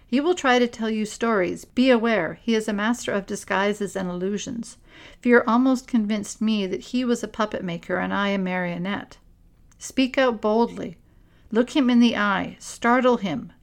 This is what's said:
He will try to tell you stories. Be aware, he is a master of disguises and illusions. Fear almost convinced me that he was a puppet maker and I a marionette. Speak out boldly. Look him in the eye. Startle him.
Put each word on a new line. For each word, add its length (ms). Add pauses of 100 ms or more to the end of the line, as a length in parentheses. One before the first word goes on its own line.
He 140
will 140
try 240
to 100
tell 220
you 160
stories. 580
Be 240
aware, 540
he 120
is 140
a 60
master 360
of 140
disguises 720
and 140
illusions. 640 (460)
Fear 240
almost 420
convinced 540
me 240
that 260
he 140
was 180
a 20
puppet 380
maker 320
and 160
I 160
a 100
marionette. 800 (600)
Speak 400
out 240
boldly. 560 (540)
Look 260
him 140
in 100
the 160
eye. 420
Startle 600
him. 340 (100)